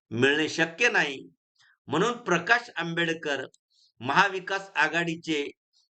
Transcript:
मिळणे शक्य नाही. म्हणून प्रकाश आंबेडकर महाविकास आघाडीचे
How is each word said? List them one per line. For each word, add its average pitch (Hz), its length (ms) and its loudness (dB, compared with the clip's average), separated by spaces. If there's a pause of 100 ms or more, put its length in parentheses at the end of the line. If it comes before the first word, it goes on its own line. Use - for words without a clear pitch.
(100)
मिळणे 139 380 4
शक्य 165 420 0
नाही. 156 400 -2 (560)
म्हणून 180 260 0
प्रकाश 226 640 0
आंबेडकर 165 680 -4 (560)
महाविकास 190 760 0
आघाडीचे 160 760 0 (460)